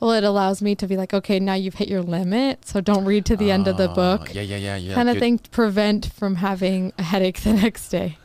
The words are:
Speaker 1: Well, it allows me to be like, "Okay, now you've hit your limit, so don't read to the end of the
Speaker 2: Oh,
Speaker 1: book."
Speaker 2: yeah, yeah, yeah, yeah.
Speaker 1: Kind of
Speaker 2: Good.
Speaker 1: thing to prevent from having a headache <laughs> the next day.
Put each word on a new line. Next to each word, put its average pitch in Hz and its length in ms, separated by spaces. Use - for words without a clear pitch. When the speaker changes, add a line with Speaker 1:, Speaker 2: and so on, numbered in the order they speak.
Speaker 1:
Well, 226 100
it 214 140
allows 196 360
me 208 140
to 196 120
be 190 100
like, 190 160
"Okay, 196 260
now 196 140
you've 190 220
hit - 120
your 190 140
limit, 185 640
so 202 160
don't 196 240
read 202 220
to 226 100
the 202 140
end 190 180
of 185 80
the 185 140
Speaker 2:
Oh, - 40
Speaker 1:
book." 180 380
Speaker 2:
yeah, 98 80
yeah, 101 160
yeah, 101 180
yeah. 95 200
Speaker 1:
Kind 240 120
of 240 80
Speaker 2:
Good. 202 60
Speaker 1:
thing 240 180
to - 120
prevent 214 600
from 196 240
having 185 600
a 190 60
headache 185 380
<laughs> - 20
the 208 100
next 214 340
day. 175 360